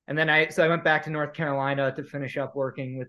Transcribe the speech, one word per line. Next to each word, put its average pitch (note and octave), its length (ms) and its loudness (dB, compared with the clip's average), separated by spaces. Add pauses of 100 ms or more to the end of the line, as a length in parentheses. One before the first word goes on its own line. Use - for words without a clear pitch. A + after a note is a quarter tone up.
And C#3+ 100 -4
then D#3 140 2
I, D#3 180 4
so E3+ 160 2
I D#3+ 40 4
went E3 160 2
back D#3 200 4
to D#3 60 -6
North D3 240 -4
Carolina C#3 600 0
to C#3+ 80 -8
finish C3+ 320 -8
up C3+ 180 -4
working C3 440 -6
with B2+ 100 -8